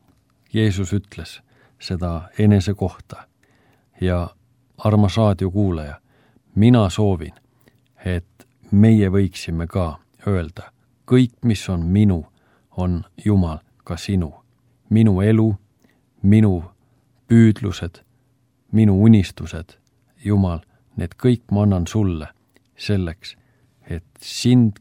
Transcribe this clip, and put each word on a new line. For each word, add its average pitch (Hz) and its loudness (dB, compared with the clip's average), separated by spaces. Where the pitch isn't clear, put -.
Jeesus 101 -2
ütles - -10
seda 85 -8
enese 104 2
kohta. - -10
Ja 90 -4
armas 104 0
raadiokuulaja, 92 -2
mina 110 4
soovin, 92 -4
et 90 -10
meie 104 4
võiksime 85 -4
ka 82 -6
öelda, 90 -8
kõik, 123 2
mis 113 -4
on 85 -4
minu, 95 2
on 90 -4
Jumal 92 -2
ka 87 -12
sinu. 87 -6
Minu 107 2
elu, 110 2
minu 98 2
püüdlused, 110 2
minu 104 2
unistused, 90 2
Jumal, 95 -2
need 92 -10
kõik 123 0
ma 104 0
annan 92 0
sulle 90 -4
selleks, 92 -6
et 85 -12
sind 123 0